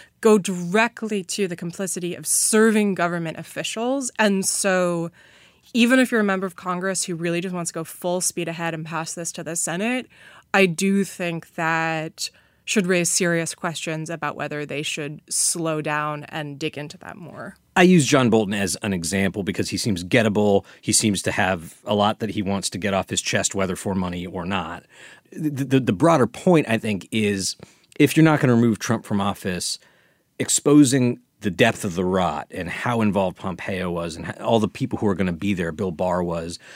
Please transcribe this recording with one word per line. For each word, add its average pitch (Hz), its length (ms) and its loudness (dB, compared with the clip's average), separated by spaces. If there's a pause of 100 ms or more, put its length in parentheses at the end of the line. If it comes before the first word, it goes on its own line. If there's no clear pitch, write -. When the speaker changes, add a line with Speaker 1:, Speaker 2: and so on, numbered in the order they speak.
(200)
Speaker 1:
go 220 180 8
directly 196 880 -2
to 196 220 -2
the 170 80 -6
complicity 175 600 -6
of - 120 -12
serving 214 680 4
government 170 420 -2
officials. 240 840 -6
And 196 260 4
so 175 640 0 (640)
even 240 260 4
if 247 100 2
you're 226 120 0
a 208 40 2
member 190 200 -2
of 180 100 -8
Congress 180 480 -4
who 180 120 -4
really 170 260 -2
just 180 140 -6
wants 170 160 -6
to - 20 -20
go 165 100 -6
full 180 380 -4
speed 175 260 -4
ahead 165 260 -4
and 160 120 -8
pass 160 280 -6
this 170 200 -8
to 175 100 -12
the 156 140 -8
Senate, 220 500 -4 (460)
I 196 140 6
do 196 360 2
think 170 520 -6
that 160 760 -2 (360)
should 190 220 0
raise 175 220 2
serious 170 440 0
questions 160 560 -6
about 151 280 -8
whether 147 280 -6
they 143 160 -8
should 151 380 -8 (100)
slow 160 520 -2
down 151 440 -4
and 147 320 -10
dig 151 200 -6
into 147 200 -12
that - 200 -16
more. 160 400 -16 (180)
Speaker 2:
I 185 80 8
use 175 220 8
John 127 240 6
Bolton 104 240 4
as 98 300 -2
an 101 100 -2
example 95 500 0
because 92 260 -4
he 101 80 -4
seems 90 260 -2
gettable. 104 600 4 (160)
He 107 140 -4
seems 101 300 2
to 92 80 -2
have 92 540 -2
a 107 100 0
lot 104 240 2
that 110 100 -4
he 104 120 -6
wants 98 280 -4
to - 80 -10
get 98 160 -4
off 95 160 -2
his 95 120 -2
chest, - 340 -2
whether 90 200 -2
for 98 200 -4
money 90 300 -4
or 90 200 -8
not. 85 400 -6 (460)
The, 151 180 -4 (160)
the, 131 140 4
the 123 140 0
broader 135 340 4
point, - 420 2
I 113 80 2
think, 104 340 -4
is 101 460 -2 (420)
if 143 160 4
you're 160 80 6
not 156 160 6
gonna 127 160 4
remove 117 240 4
Trump - 260 -2
from 104 140 -2
office, 95 600 -4 (600)
exposing 131 800 4 (220)
the 104 100 -2
depth 113 320 2
of 92 120 -4
the 92 100 0
rot 87 460 0
and 85 180 -8
how 120 320 -2
involved 95 340 2
Pompeo 92 560 -6
was 85 240 -6
and 85 100 -12
how, - 100 -8
all 117 260 2
the 107 80 0
people - 280 -6
who 113 100 0
are 98 80 2
gonna 92 180 -2
be 101 200 -2
there, 85 200 -2
Bill 92 180 -4
Barr 90 320 -2
was, 85 360 -6 (160)